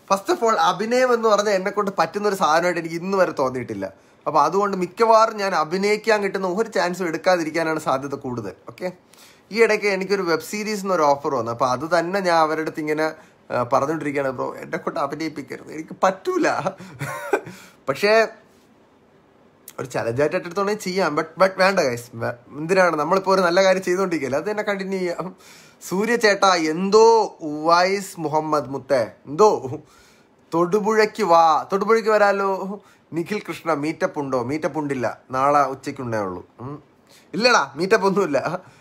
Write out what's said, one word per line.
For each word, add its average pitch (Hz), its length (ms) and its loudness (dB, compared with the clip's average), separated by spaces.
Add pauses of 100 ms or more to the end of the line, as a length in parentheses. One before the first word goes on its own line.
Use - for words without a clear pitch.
(120)
First 196 240 0
of 233 120 0
all, 220 80 2
അഭിനയം 220 580 2
എന്ന് 226 140 2
പറഞ്ഞാൽ 208 240 2
എന്നെ 190 180 0
കൊണ്ട് 196 280 -2
പറ്റുന്ന 202 300 0
ഒരു 196 60 0
സാധനമായിട്ട് 170 460 2
എനിക്ക് 165 160 -8
ഇന്ന് 190 220 -4
വരെ 160 140 2
തോന്നിയിട്ടില്ല. 131 760 -6 (160)
അപ്പൊ 147 140 2
അതുകൊണ്ട് 196 360 0
മിക്കവാറും 220 600 4
ഞാൻ 196 180 -2
അഭിനയിക്കാൻ 202 680 0
കിട്ടുന്ന 190 240 -4
ഒരു 208 220 -2
ചാൻസും 180 400 -2
എടുക്കാതിരിക്കാനാണ് 160 720 0
സാധ്യത 139 340 -2
കൂടുതൽ. 120 380 -8 (160)
ഓക്കെ, 180 240 -8 (600)
ഈ 226 100 4
ഇടയ്ക്ക് 208 240 2
എനിക്കൊരു 190 360 0
വെബ് 165 180 0
സീരീസ് 208 420 -6
എന്നൊരു 185 200 0
ഓഫർ 143 320 2
വന്നു. 117 160 -2
അപ്പൊ 123 160 -2
അത് 151 320 0
തന്നെ 180 220 -2
ഞാൻ 175 160 2
അവരുടെ 156 240 2
അടുത്ത് 160 200 -6
ഇങ്ങനെ, 151 320 -2 (380)
ആ, 123 120 -2
പറഞ്ഞുകൊണ്ടിരിക്കുകയാണ്, 139 680 -2
"ബ്രോ, 135 260 -6
എന്നെ 147 220 -10
കൊണ്ട് 170 220 -6
അഭിനയിപ്പിക്കരുത്, 147 720 -8
എനിക്ക് 160 300 -14
പറ്റൂല." 190 460 0 (680)
<laughs> - 680 -8
പക്ഷേ 214 380 2 (1500)
ഒരു 131 60 -8
ചലഞ്ചായിട്ട് 127 500 -2
എടുത്തോണെങ്കിൽ 196 440 -4
ചെയ്യാം, 180 360 -2
but, 160 100 -2 (160)
but 190 140 4
വേണ്ട 190 240 4
ഗൈസ്, 120 340 -2
വേ-, 117 440 -8
എന്തിനാണ്? 170 380 2
നമ്മളിപ്പോ 185 380 2
ഒരു 190 60 2
നല്ല 180 240 4
കാര്യം 185 180 4
ചെയ്തുകൊണ്ടിരിക്കുകയല്ലേ, 170 560 -2
അത് 175 120 -4
തന്നെ 208 120 -4
കണ്ടിന്യൂ 196 360 -4
ചെയ്യാം. 175 380 -6 (520)
സൂര്യ 220 280 0
ചേട്ടാ, 196 380 4
എന്തോ 196 840 4
ഉവൈസ് 170 800 0
മുഹമ്മദ് 151 500 -2
മുത്തേ, 131 400 -2 (160)
എന്തോ 143 440 2 (840)
തൊടുപുഴയ്ക്ക് 214 680 2
വാ. 165 500 6
തൊടുപുഴയ്ക്ക് 208 380 2
വരാലോ. 196 680 2 (320)
നിഖിൽ 170 360 -4
കൃഷ്ണ, 160 260 -4
മീറ്റപ്പ് 160 460 -4
ഉണ്ടോ? 131 220 -2
മീറ്റപ്പ് 151 360 -4
ഉണ്ടില്ല, 135 400 -4 (120)
നാളെ 143 320 4
ഉച്ചയ്ക്കുണ്ടേ 131 560 -4
ഉള്ളൂ. 92 280 -6 (140)
ഉം. 139 220 -14 (520)
ഇല്ലടാ, 208 420 2
മീറ്റപ്പ് 190 300 2
ഒന്നുമില്ല. 180 560 0 (180)